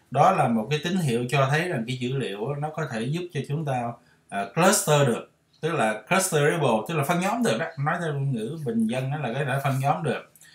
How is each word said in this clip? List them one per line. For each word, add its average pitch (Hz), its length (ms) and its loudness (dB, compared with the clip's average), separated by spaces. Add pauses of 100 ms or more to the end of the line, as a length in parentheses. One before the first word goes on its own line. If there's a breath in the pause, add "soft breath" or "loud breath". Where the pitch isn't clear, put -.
(100)
đó 156 200 6
là 160 180 2
một 113 220 0
cái 151 140 0
tín 180 120 0
hiệu 123 320 0
cho 135 220 2
thấy 165 180 0
rằng 120 180 -4
cái 127 100 -6
dữ 123 200 -4
liệu 120 380 -4
nó 147 160 -6
có 156 160 -6
thể 113 160 -6
giúp 165 300 -4
cho 143 160 -4
chúng 151 160 -4
ta, 123 280 -2 (360 soft breath)
à, 101 260 -4
cluster 156 520 6
được. 107 240 -2 (300)
Tức 160 120 -2
là 131 360 0
clusterable, 156 720 2 (100)
tức 165 60 -4
là 143 100 0
phân 175 160 0
nhóm 220 220 0
được - 160 2
đó. 165 80 -4 (180)
Nói 165 160 0
theo 160 120 -2
ngôn 139 200 -2
ngữ 120 320 -4
bình 113 220 0
dân 131 240 -2
đó 151 80 -4
là 139 160 -4
cái 147 100 -2
đã 135 200 -2
phân 131 160 2
nhóm 156 220 2
được. 117 300 -4 (220 loud breath)